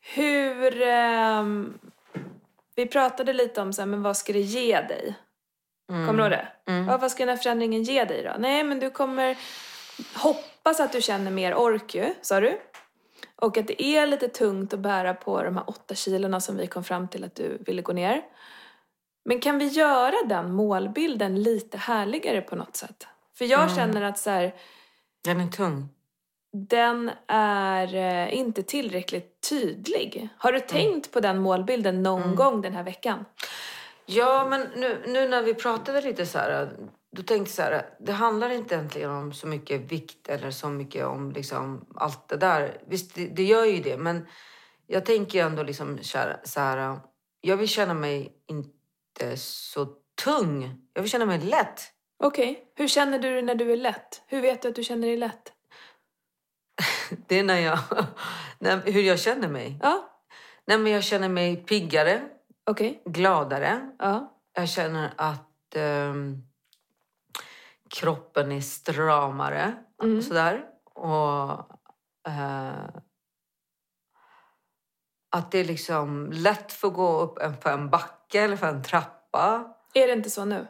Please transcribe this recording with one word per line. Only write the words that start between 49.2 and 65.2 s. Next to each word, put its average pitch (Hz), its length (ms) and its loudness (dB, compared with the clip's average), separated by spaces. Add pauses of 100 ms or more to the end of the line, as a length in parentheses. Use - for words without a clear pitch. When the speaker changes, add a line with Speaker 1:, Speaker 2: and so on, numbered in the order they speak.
Speaker 2:
så - 500 -8 (360)
tung. 147 520 0 (180)
Jag - 80 -4
vill 214 100 -4
känna 233 140 2
mig 175 140 2
lätt. 214 420 0 (420)
Speaker 1:
Okej. 277 520 0
Hur 285 120 0
känner 277 320 2
du 254 140 0
dig 254 80 0
när 240 140 0
du 233 160 2
är 233 60 4
lätt? - 500 -4
Hur 269 140 -4
vet 254 200 2
du 254 80 -2
att 233 60 -6
du 240 80 -6
känner 233 240 -2
dig 233 100 0
lätt? 233 360 -6 (1600)
Speaker 2:
<laughs> - 180 -12
Det 185 120 4
är 196 40 4
när 190 160 4
jag, 160 200 2 (400)
<laughs> - 400 -12
när, 190 180 2 (140)
hur 202 100 6
jag 190 180 6
känner 240 280 0
mig. 139 360 -6
Speaker 1:
Ja. 349 260 2 (580)
Speaker 2:
Nej, 214 100 6
men 214 140 4
jag 202 120 2
känner 190 260 0
mig 175 260 2
piggare. 175 680 2 (440)
Speaker 1:
Okej. 220 400 -2
Speaker 2:
Gladare. 170 840 2 (100)
Speaker 1:
Ja. 208 340 -2 (200)
Speaker 2:
Jag 175 160 -2
känner 160 460 -4
att, - 600 -6